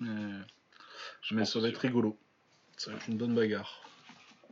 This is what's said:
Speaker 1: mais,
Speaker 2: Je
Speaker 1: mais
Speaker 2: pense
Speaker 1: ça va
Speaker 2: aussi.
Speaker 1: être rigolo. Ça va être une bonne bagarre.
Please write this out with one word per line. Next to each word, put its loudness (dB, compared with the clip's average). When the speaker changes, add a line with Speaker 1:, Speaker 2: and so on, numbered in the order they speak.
Speaker 1:
mais, -4
Speaker 2:
Je -6
Speaker 1:
mais 4
Speaker 2:
pense 2
Speaker 1:
ça 0
va 4
Speaker 2:
aussi. 2
Speaker 1:
être -10
rigolo. 4
Ça -8
va -8
être -10
une 0
bonne 0
bagarre. 0